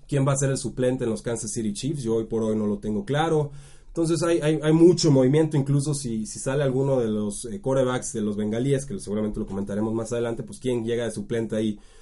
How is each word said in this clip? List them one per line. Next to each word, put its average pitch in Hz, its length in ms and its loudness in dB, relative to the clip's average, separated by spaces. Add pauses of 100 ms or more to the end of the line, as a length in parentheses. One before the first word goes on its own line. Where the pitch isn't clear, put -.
¿Quién 139 180 2
va 139 60 2
a 135 40 0
ser 139 140 0
el 131 80 -2
suplente 127 460 -2
en 113 60 0
los 104 120 -4
Kansas 113 300 -6
City 110 200 -2
Chiefs? 135 300 -6
Yo 113 140 -2
hoy 113 80 -2
por 110 180 -2
hoy 110 140 0
no 107 100 0
lo 101 120 -2
tengo 107 260 -4
claro. 151 460 0 (380)
Entonces 165 340 0
hay, 170 180 2
hay, 151 220 2
hay 156 100 4
mucho 170 380 8
movimiento, 147 460 6
incluso 139 380 0
si, 110 320 -4
si - 120 -12
sale 139 260 -2
alguno 135 340 2
de 113 100 2
los, 104 360 -2
eh, 101 160 -8
quarterbacks 127 520 0
de 113 100 -4
los 104 140 -2
bengalíes, 120 500 0
que 98 120 -6
seguramente 107 400 -4
lo 107 80 -4
comentaremos 101 480 -4
más 113 180 -4
adelante, 117 300 -4
pues 104 160 -14
quién 120 260 -2
llega 117 200 -2
de 110 80 -4
suplente 110 440 -4
ahí. 107 220 -2 (240)